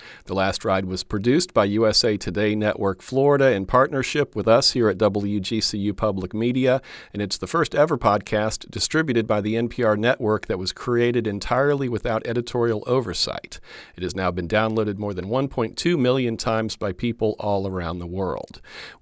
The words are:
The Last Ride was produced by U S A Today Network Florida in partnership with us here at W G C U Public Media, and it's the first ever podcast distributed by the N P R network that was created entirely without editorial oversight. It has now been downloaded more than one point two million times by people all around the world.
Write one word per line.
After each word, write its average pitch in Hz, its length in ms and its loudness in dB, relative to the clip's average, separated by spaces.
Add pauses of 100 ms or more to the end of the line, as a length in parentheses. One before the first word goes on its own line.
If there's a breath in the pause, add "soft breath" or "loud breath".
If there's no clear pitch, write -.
(260 loud breath)
The 95 80 -6
Last 95 300 0
Ride 98 200 2
was 92 180 -6
produced 120 500 2
by 107 120 4
U 104 200 2
S 107 200 4
A 107 120 2
Today 104 380 -2
Network 104 480 -2
Florida 135 480 4
in 98 160 0
partnership 135 680 0
with 104 100 -2
us 113 240 6
here 117 180 2
at 95 100 0
W 101 420 0
G 110 200 -2
C - 180 -2
U 101 140 0
Public 95 400 -2
Media, 127 480 2 (320 loud breath)
and 104 80 -6
it's 101 160 -4
the - 120 -8
first 165 260 0
ever 147 240 2
podcast 107 720 0
distributed 131 560 0
by 107 140 2
the 107 160 -2
N 117 120 0
P 120 140 -4
R 107 140 4
network 107 500 0
that 98 140 -4
was 95 120 -6
created 120 540 0
entirely 131 640 0
without 113 360 -4
editorial 117 600 -2
oversight. - 720 -2 (380 loud breath)
It 87 80 -6
has 87 100 -4
now 92 160 0
been 87 160 -4
downloaded 107 520 0
more 104 140 -4
than 90 160 -6
one 131 200 -2
point 113 280 -4
two 170 220 0
million 123 380 2
times 110 400 -2
by 101 160 -4
people 113 480 -2
all 101 260 0
around 90 320 -4
the 85 80 -8
world. 87 540 -6 (420 loud breath)